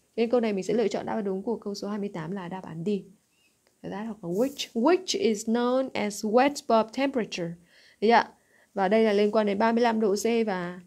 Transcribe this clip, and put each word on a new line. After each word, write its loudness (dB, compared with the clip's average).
Nên 0
câu 4
này 0
mình -2
sẽ -2
lựa 2
chọn -6
đáp -4
án -4
đúng -4
của -4
câu -8
số -8
hai -6
mươi -6
tám -8
là -8
đáp -10
án -10
D. -2
That -10
hoặc -12
là -8
which. -2
Which 2
is 0
known 0
as -4
wet 4
bulb 2
temperature. -2
Đấy 4
ạ. 6
Và 0
đây 4
là 4
liên 4
quan 2
đến 0
ba 4
mươi 2
lăm 2
độ 2
C 0
và -6